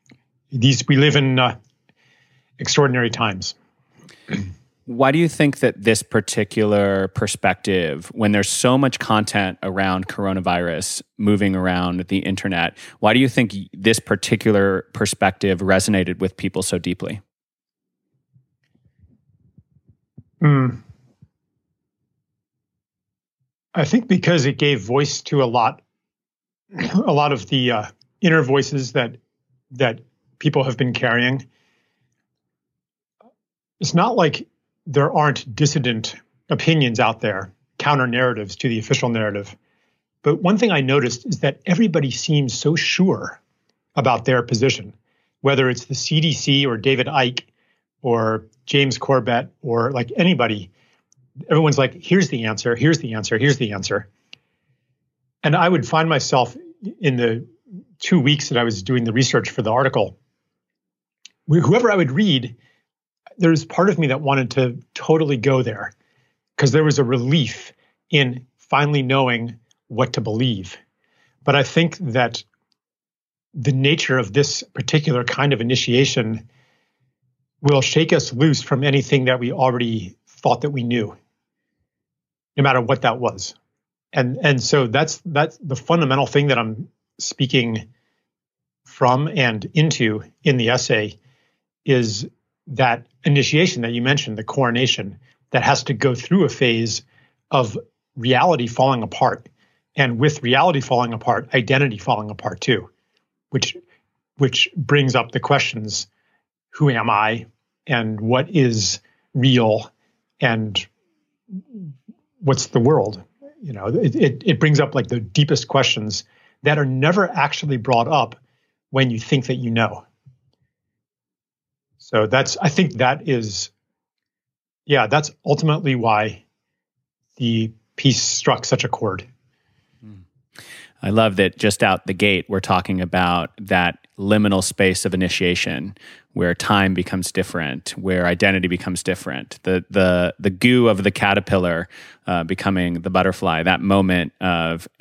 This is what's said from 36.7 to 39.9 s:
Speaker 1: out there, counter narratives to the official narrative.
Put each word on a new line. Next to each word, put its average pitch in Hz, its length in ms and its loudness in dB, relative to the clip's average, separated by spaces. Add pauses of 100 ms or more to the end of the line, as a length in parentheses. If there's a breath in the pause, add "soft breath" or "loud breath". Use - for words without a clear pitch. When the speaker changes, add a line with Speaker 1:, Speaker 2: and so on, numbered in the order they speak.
Speaker 1:
out 110 220 0
there, 98 320 -6 (240)
counter 135 300 0
narratives 117 500 -2
to - 100 -4
the 117 120 -2
official 127 300 -2
narrative. 104 460 -4 (680)